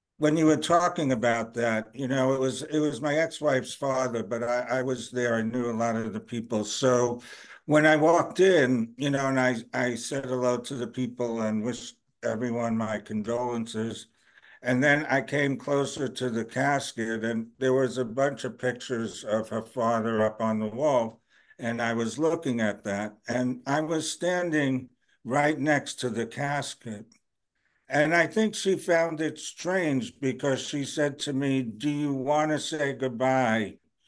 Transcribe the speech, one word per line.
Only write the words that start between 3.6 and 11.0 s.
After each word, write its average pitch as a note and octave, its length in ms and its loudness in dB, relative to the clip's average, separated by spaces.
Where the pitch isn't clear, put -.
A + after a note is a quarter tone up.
father, B2+ 480 -2
but A2+ 200 -4
I, B2 240 -2
I B2+ 40 0
was B2+ 280 -4
there. A#2+ 260 0
I A2+ 60 0
knew A#2+ 280 -2
a - 20 -4
lot A2+ 240 0
of A2 160 -4
the G#2+ 80 -6
people. A2+ 440 -4
So B2 560 2
when D3+ 200 6
I D#3 100 8
walked D#3+ 440 4
in, B2+ 560 6
you C#3+ 140 0
know, C#3 180 0
and C3+ 120 2
I, B2+ 160 4
I B2 220 0
said C3+ 320 -6
hello B2 320 2
to A#2+ 160 -8
the A#2 120 -4
people A#2 560 -4